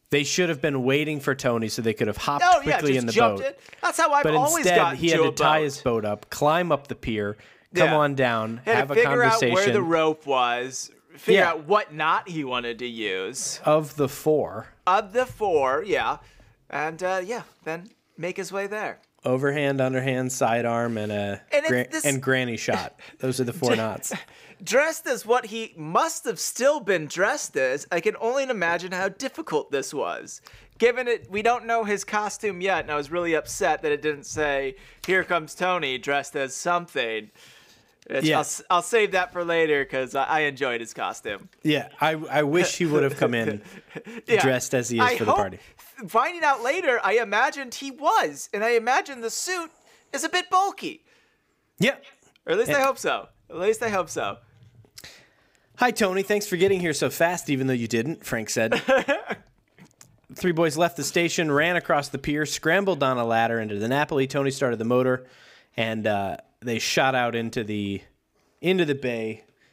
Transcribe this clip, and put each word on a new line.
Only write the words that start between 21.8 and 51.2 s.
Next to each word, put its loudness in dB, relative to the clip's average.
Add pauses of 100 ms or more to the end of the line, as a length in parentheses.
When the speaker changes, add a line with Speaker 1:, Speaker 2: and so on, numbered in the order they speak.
Speaker 2:
this -4
Speaker 1:
and 2
granny 0
shot. -4 (220)
Those -2
are 2
the -2
Speaker 2:
<laughs> -8
Speaker 1:
four 4
knots. -4 (500)
Speaker 2:
Dressed 0
as -4
what 2
he -8
must -2
have -4
still 0
been 0
dressed -2
as, 0
I 0
can 0
only 0
imagine -2
how -2
difficult -4
this -2
was. -6 (360)
Given 2
it, -2
we -4
don't 2
know 0
his -2
costume -4
yet, 0
and -8
I -2
was -4
really 0
upset 0
that 0
it 0
didn't -4
say, -2 (300)
"Here 2
comes -2
Tony 0
dressed -2
as -4
something." -2 (800)
It's, 0
Speaker 1:
Yeah. 4
Speaker 2:
I'll, 2
s-, -6
I'll 4
save 2
that 0
for -4
later 2
'cause -4
I, 0
I 0
enjoyed -2
his -12
costume. -8 (140)
Speaker 1:
Yeah, 0 (120)
I, 4
I 0
wish 2
he 0
would 2
have 0
come 2
in -2 (340)
Speaker 2:
<laughs> -14
Yeah. 4
Speaker 1:
dressed 0
as 0
he -2
is 4
Speaker 2:
I 2
Speaker 1:
for -2
the 2
Speaker 2:
hope 4
Speaker 1:
party. -4 (480)
Speaker 2:
finding 0
out 2
later, 0
I 2
imagined 0
he -10
was, 0
and -2
I 2
imagine 0
the -4
suit -6 (420)
is -6
a -4
bit -2
bulky. -2 (760)